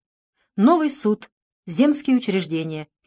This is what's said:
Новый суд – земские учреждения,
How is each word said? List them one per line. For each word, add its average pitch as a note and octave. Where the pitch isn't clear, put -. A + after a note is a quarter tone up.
Новый D4+
суд – -
земские C4
учреждения, D#3+